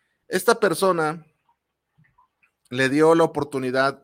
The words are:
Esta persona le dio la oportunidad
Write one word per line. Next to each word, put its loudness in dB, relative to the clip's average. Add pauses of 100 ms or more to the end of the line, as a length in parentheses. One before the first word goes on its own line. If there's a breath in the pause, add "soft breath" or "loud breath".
(280)
Esta 0
persona -2 (1400)
le -2
dio 4
la 4
oportunidad -4